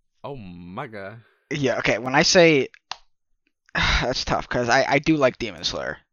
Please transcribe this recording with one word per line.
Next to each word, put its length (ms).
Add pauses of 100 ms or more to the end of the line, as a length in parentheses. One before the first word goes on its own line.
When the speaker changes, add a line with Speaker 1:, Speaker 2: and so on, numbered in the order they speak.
(220)
Speaker 1:
Oh 140
my 500
god. 320 (320)
Speaker 2:
Yeah, 280
okay. 200
When 160
I 80
say, 460 (560)
<sighs> 500
that's 500
tough 240
'cause 200
I, 200
I 120
do 160
like 220
Demon 260
Slayer. 340 (140)